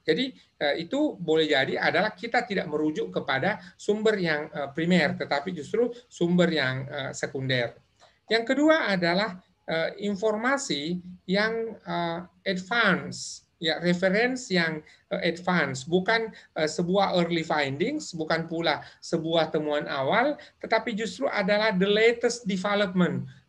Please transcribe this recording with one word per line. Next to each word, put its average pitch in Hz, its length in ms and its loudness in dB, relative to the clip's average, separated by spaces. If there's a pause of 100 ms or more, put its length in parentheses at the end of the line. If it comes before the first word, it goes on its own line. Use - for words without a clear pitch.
Jadi, 247 300 0 (280)
eh, 143 160 0 (120)
itu 269 320 -2
boleh 160 260 2
jadi 139 320 2
adalah 175 380 0
kita 233 320 -2
tidak 185 240 -4
merujuk 151 400 -2
kepada 151 480 -2 (160)
sumber 214 420 2
yang, 156 320 0
eh, 143 220 -6
primer, 165 480 2
tetapi 143 320 -2
justru 208 400 -2 (160)
sumber 175 420 2
yang, 131 380 0
eh, 139 240 -6
sekunder. 131 640 -2 (560)
Yang 226 120 2 (120)
kedua 294 360 4
adalah, 185 480 0 (280)
eh, 165 260 -2 (100)
informasi 202 960 -2 (280)
yang, 220 520 0
eh, 170 400 -4 (280)
advance, 185 1000 -2 (100)
ya, 160 240 -2
reference 190 720 0
yang, 160 320 0 (260)
eh, - 220 0
advance, 147 560 0
bukan, 220 440 0 (260)
eh, 156 120 0
sebuah 185 480 0
early 170 240 0
findings, 156 720 -2
bukan 160 340 -2
pula 165 360 -2 (180)
sebuah 165 480 0
temuan 151 400 -2
awal, 175 480 0 (240)
tetapi 220 320 -2
justru 214 320 -6
adalah 208 460 2
the 190 160 2
latest 226 580 2
development, 185 800 0 (240)